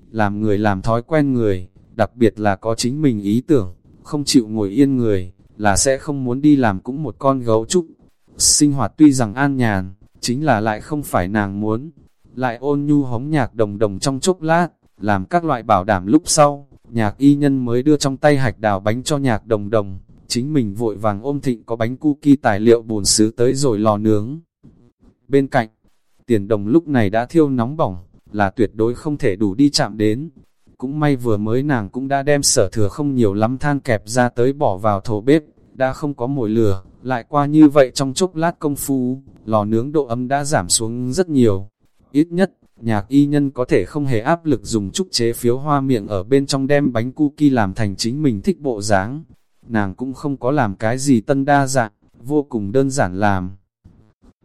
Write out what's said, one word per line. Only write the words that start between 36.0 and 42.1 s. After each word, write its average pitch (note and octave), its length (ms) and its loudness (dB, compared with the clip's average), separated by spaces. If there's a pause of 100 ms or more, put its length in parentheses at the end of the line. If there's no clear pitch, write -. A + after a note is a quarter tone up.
có A#2+ 140 -6
mồi C3 220 -4
lửa, G#2 340 0 (200)
lại B2 260 -6
qua C#3+ 160 0
như D3+ 240 6
vậy C3+ 240 4
trong C3+ 200 -4
chốc F#3 220 -4
lát E3 240 -2
công D3 160 -4
phu, C3 460 -4 (240)
lò G#2+ 200 0
nướng A2+ 260 0
độ D3+ 140 0
ấm A#2+ 220 -4
đã C#3 160 -2
giảm C3 260 0
xuống B2 440 -4
rất F3 160 0
nhiều. G#2 400 2 (420)